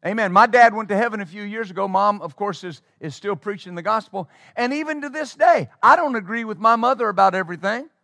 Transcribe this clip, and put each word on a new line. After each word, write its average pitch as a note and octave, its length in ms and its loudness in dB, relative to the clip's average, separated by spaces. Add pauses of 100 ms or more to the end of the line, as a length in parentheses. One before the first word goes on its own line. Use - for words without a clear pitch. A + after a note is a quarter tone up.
Amen. G3+ 260 -2
My G3+ 160 8
dad A#3 260 6
went G#3+ 160 -8
to G3+ 80 0
heaven A3 220 -2
a G3+ 60 -8
few G3 180 -16
years G#3 280 -10
ago. G3 160 -4
Mom, G3 340 0
of D#3+ 140 -14
course, G3+ 280 -8
is, E3+ 180 -14 (180)
is D3 160 -10
still G3+ 200 -6
preaching F3+ 400 -12
the F3 60 -10
gospel. G3+ 480 -6 (260)
And B3 180 -2
even D4+ 280 -6
to C#4+ 80 -8
this C#4+ 240 -8
day, D4 360 2 (120)
I B3 140 8
don't D4+ 200 -2
agree A3 280 -6
with G#3+ 160 -10
my A3+ 160 4
mother A#3 340 0
about F#3+ 240 2
everything. F#3+ 560 -6 (140)